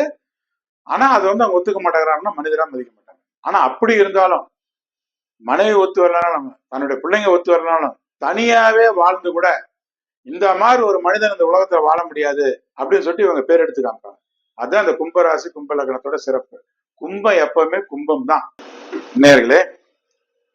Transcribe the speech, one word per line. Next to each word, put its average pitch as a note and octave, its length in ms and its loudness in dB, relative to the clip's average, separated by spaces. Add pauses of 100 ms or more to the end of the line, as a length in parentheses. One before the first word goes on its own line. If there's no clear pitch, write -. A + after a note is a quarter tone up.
(880)
ஆனா G3+ 180 0 (100)
அது G3 160 0
வந்து A3 140 0
அவங்க F3+ 140 0
ஒத்துக்க G3 240 -4
மாட்டேங்கிறாங்கன்னா D#3+ 540 0
மனிதரா D#3 340 -4
மதிக்க B2+ 200 -12
மாட்டாங்க. - 300 -20 (260)
ஆனா C#3+ 100 -2 (120)
அப்படி A3+ 240 -2 (100)
இருந்தாலும் F#3 420 0 (1040)
மனைவி G3+ 340 2
ஒத்து F#3+ 200 -2
வரலனாலும், E3+ 460 0 (220)
தன்னுடைய C3+ 320 -6
பிள்ளைங்க G3 320 -2
ஒத்து F3 180 -2
வரலனாலும், E3 400 0 (320)
தனியாவே A3+ 580 2 (160)
வாழ்ந்து F3+ 380 0
கூட F3+ 100 2 (840)
இந்த F3+ 160 0 (140)
மாதிரி A#3+ 280 4
ஒரு F#3+ 160 2
மனிதன் G#3 300 0
இந்த E3+ 160 2
உலகத்துல F#3 360 2
வாழ D#3+ 120 2 (100)
முடியாது D3 360 -2 (340)
அப்படின்னு F#3 260 -2
சொல்லிட்டு E3+ 220 0
இவங்க D#3+ 200 0
பேர் E3 160 4
எடுத்து D#3+ 220 -4
காமிப்பாங்க. A2 340 -12 (380)
அதுதான் B2+ 280 0
இந்த E3 140 0
கும்பராசி, E3 560 -2
கும்ப D3 240 -10
லக்னத்தோட C3+ 460 -6
சிறப்பு. C3 320 -6 (440)
கும்பம் G3 440 -2
எப்பவுமே D#3+ 340 0 (120)
கும்பம் D3 400 -6
தான். D3+ 140 0 (760)
நேயர்களே, C#3 360 6 (960)